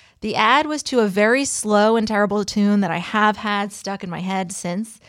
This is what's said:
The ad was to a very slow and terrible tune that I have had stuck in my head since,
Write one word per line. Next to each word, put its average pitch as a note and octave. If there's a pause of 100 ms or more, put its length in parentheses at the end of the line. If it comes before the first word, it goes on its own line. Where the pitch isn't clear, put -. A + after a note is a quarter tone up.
(200)
The G#3+
ad B3
was D4+
to B3+
a G#3+
very G#3+
slow G#3+
and A3
terrible G#3
tune G3+
that F#3
I E3+
have G#3
had G3+
stuck G3
in F#3+
my E3+
head F#3
since, F#3 (100)